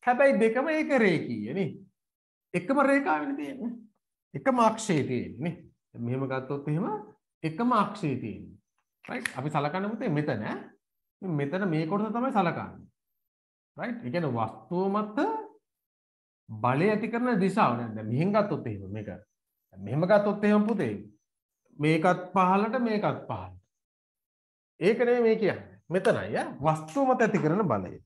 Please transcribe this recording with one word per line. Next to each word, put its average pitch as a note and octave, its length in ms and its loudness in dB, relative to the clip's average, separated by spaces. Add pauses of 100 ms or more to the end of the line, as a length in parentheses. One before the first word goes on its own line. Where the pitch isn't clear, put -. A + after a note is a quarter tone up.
හැබැයි B3 360 6
දෙකම A3+ 300 2
ඒක D#4 280 2
රේඛීය C3 560 2
නේ. F3 180 -2 (800)
එකම C4 280 2
රේඛාවනේ C#4 540 2
තියෙන්නේ. C4+ 380 -8 (600)
එකම B3 260 0
අක්ෂයේ G3+ 440 2
තියෙන්නේ A2+ 380 -4
නේ. E3+ 140 -4 (420)
මෙහෙම B2+ 300 -4
ගත්තොත් C3 400 -6
එහෙම D#3 180 -2 (580)
එකම A#3 300 0
අක්ෂයේ F#3+ 440 0
තියෙන්නේ. F2+ 400 -10 (480)
රයිට්? A#3 260 -6
අපි C3+ 180 -6
සලකන්නේ D#3 400 -2
පුතේ A3+ 200 -4
මෙතන D3 340 -2
ඈ. F4 140 -6 (640)
මෙතන F3 460 -2
මේ D#3+ 200 0
කොටස G3+ 240 -2
තමයි A#3+ 200 -2
සලකන්නේ. D3+ 560 -2 (920)
රයිට්? A#3 220 -6
ඒ B2 120 -8
කියන්නේ D3+ 220 -2
වස්තුව A#2 560 -4
මත G#3+ 380 -2 (1200)
බලය B2 400 0
ඇති G#3+ 180 0
කරන A#3 320 0
දිශාව. F#3 380 2
දැන්, A#2 160 -6
දැන් A2 140 -8
මෙහෙන් D3+ 260 0
ගත්තොත් G3+ 340 0
එහෙම G2 240 -8
මේක. G#2 160 -8
දැන් - 720 -18
මෙහෙම A#2 240 -2
ගත්තොත් G#3 400 4
එහෙම G#3 240 4
පුතේ F3+ 260 0 (840)
මේකත් E3 520 2
පහළට G3 500 2
මේකත් G3+ 440 0
පහළට. G2 320 -10 (1200)
ඒක G#3+ 200 4
නෙමෙයි A#3+ 240 4
මේ A3 120 6
කියන්නේ. - 500 -2
මෙතනයි F3+ 340 2 (140)
ඈ A#3+ 120 -2 (120)
වස්තුව D#3 500 0
මත B3+ 140 4
ඇති G#3 180 2
කරන D#3 240 2
බලය. G2 320 -2 (100)